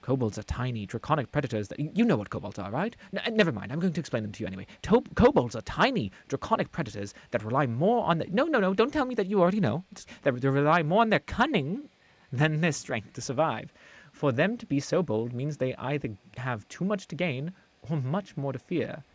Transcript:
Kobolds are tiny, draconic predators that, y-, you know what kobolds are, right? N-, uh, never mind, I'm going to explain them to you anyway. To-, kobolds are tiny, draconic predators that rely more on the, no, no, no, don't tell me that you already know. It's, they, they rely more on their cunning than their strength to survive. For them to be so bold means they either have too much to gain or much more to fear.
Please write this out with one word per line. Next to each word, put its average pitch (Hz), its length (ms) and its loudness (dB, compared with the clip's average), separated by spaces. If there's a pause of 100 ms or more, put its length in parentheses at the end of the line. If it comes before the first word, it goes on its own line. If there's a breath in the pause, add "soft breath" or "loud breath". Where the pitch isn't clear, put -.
Kobolds 127 360 0
are 107 60 -8
tiny, 120 420 -4
draconic 123 460 -2
predators 110 380 -2
that, - 100 -12
y-, 151 140 -2
you 208 100 2
know 220 140 4
what 101 120 -4
kobolds 101 300 -8
are, 95 100 -6
right? 165 280 -4 (160 loud breath)
N-, 185 120 -4
uh, - 40 -2
never 214 240 4
mind, 98 180 -6
I'm 139 80 -4
going 175 140 0
to 151 80 -2
explain 123 220 -4
them 104 100 -6
to - 100 -10
you - 40 -4
anyway. 101 200 -8 (140 loud breath)
To-, 240 220 4 (120)
kobolds 185 400 6
are 113 60 -6
tiny, 180 500 0 (160 loud breath)
draconic 185 440 -2
predators 104 420 -6 (180 loud breath)
that 113 120 -2
rely 123 220 2
more 160 380 2
on 170 140 2
the, 160 100 -2
no, 208 160 0
no, 311 160 2
no, 190 140 2
don't 220 180 2
tell 302 140 0
me 254 100 -6
that 214 120 0
you 196 140 2
already 185 200 4
know. 147 300 0
It's, - 140 -18 (180 loud breath)
they, 143 80 2
they 123 180 0
rely 147 340 4
more 160 180 2
on 226 100 4
their 185 100 4
cunning 233 680 -2 (420 soft breath)
than 151 280 2
their 160 140 2
strength 117 400 -6
to - 80 -12
survive. 131 500 -2 (400 loud breath)
For - 220 0
them 180 240 2
to - 80 -12
be 139 160 0
so - 200 0
bold 117 320 0
means 139 240 -4
they 131 180 -2
either 139 340 -4 (280)
have 123 300 -6
too - 160 -8
much 196 240 -2
to - 80 -10
gain 151 380 -4 (360 soft breath)
or 160 80 0
much 151 380 -4
more 139 160 -4
to 131 80 -6
fear. 139 440 -4 (120)